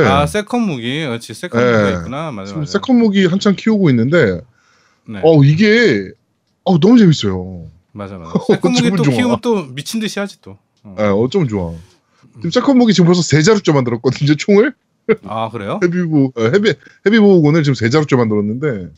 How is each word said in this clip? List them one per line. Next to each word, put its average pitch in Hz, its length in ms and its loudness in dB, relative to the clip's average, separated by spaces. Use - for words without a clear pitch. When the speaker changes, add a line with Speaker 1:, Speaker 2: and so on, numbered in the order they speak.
Speaker 1:
아, 139 220 2
세컨 208 360 -4
무기. 143 420 -6
그렇지. 117 300 -10
세컨 123 280 -6
무기가 110 280 2
Speaker 2:
네. 90 80 -2
Speaker 1:
있구나. 135 340 -10
맞아, 98 160 -12
Speaker 2:
지금 101 140 -8
Speaker 1:
맞아. 143 100 -10
Speaker 2:
세컨 240 260 0
무기 196 280 2
한창 196 280 0
키우고 196 360 0
있는데. 120 500 0
Speaker 1:
네. 104 160 -14
Speaker 2:
어, 156 220 6
이게, 160 640 2
어, 175 160 2
너무 233 180 6
재밌어요. 92 680 0
Speaker 1:
맞아, 101 240 -16
맞아. 82 160 -16
Speaker 2:
<laughs> - 0 -
어, - 160 -2
Speaker 1:
세컨 226 240 2
무기 247 120 0
Speaker 2:
기분 196 120 0
Speaker 1:
또 165 80 0
Speaker 2:
좋아. 135 100 2
Speaker 1:
키우면 120 280 0
또 208 240 -2
미친 139 340 -10
듯이 208 180 -8
하지 196 220 -10
또. 98 160 -20
어. 101 160 -20
Speaker 2:
네, 107 60 0
어쩜 127 420 0
좋아. 95 260 -4
지금 117 100 -10
Speaker 1:
음. 165 40 -6
Speaker 2:
세컨 247 280 2
무기 233 160 4
지금 170 120 4
벌써 175 160 2
세 151 200 2
자루째 196 300 2
만들었거든요, 135 640 0
총을. 214 400 2
Speaker 1:
아, 110 240 -6
그래요? 110 320 -8
Speaker 2:
헤비보-, 160 520 -2
어, 113 80 -6
헤비, 202 200 2
헤비보호건을 185 560 4
지금 143 120 0
세 117 160 -2
자루째 147 260 0
만들었는데, 107 800 -2